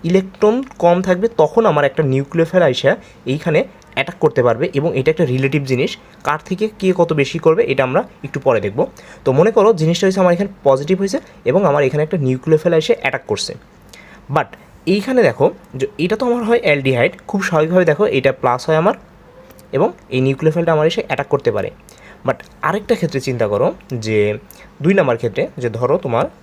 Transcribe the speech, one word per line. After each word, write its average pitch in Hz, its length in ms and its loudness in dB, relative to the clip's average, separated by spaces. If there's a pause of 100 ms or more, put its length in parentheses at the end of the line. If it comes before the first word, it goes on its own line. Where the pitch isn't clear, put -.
ইলেকট্রন 190 520 2 (260)
কম 175 140 4 (100)
থাকবে, 185 200 0 (140)
তখন 151 300 2
আমার 147 200 2
একটা - 120 -2 (100)
নিউক্লিওফাইল 165 520 0 (100)
এসে 139 160 0 (420)
এইখানে 156 280 0 (340)
অ্যাটাক 139 300 -6
করতে - 220 2
পারবে। 120 180 0 (140)
এবং 160 200 -2
এটা 131 160 0
একটা 165 180 0
রিলেটিভ 135 380 0
জিনিস, 131 200 0 (360)
কার 147 220 -2
থেকে 190 160 -4 (160)
কে 190 80 0 (120)
কত 160 100 2 (100)
বেশি 139 240 -2
করবে 165 180 4 (100)
এটা 135 160 0
আমরা 147 120 0 (260)
একটু - 200 -8
পরে 113 180 2
দেখব। 104 140 -4 (460)
তো - 40 2 (100)
মনে 196 180 4
করো 208 120 6 (120)
জিনিসটা 170 260 0
হয়েছে 190 160 0
আমার 175 140 4
এখানে 202 140 -4 (160)
পজিটিভ 147 360 2
হয়েছে 196 160 -2 (320)
এবং 175 100 2 (100)
আমার 143 180 2
এখানে 151 180 -2
একটা 170 200 -4
নিউক্লিওফাইল 156 560 0
এসে - 200 0
অ্যাটাক 135 280 -4
করছে। - 220 -4 (840)
But 151 120 0 (460)
এইখানে 247 340 0
দেখো 131 180 0 (320)
যে 135 80 -4 (180)
এটা 214 160 -2
তো 262 100 -2
আমার 240 180 -2
হয় 233 180 2
অ্যালডিহাইড, 135 460 0 (180)
খুব 196 180 -2
স্বাভাবিকভাবে 165 420 2
দেখো 175 140 2 (140)
এটা 135 120 2 (120)
প্লাস 127 260 0
হয় 156 140 2
আমার 196 140 2 (800)
এবং 170 120 2 (260)
এই 131 120 0
নিউক্লিওফাইলটা 160 500 0
আমার 151 140 2
এসে - 180 -4
অ্যাটাক 143 240 -4
করতে 120 240 0
পারে। 95 140 -4 (560)
But - 120 -2 (300)
আরেকটা 202 320 -2
ক্ষেত্রে 147 280 -2
চিন্তা 117 240 -2
করো, 107 140 0 (380)
যে 110 140 0 (640)
দুই 170 160 2
নাম্বার 131 220 2
ক্ষেত্রে, 117 220 -4 (200)
যে 123 60 -2 (100)
ধরো 123 160 0 (100)
তোমার 127 200 0 (180)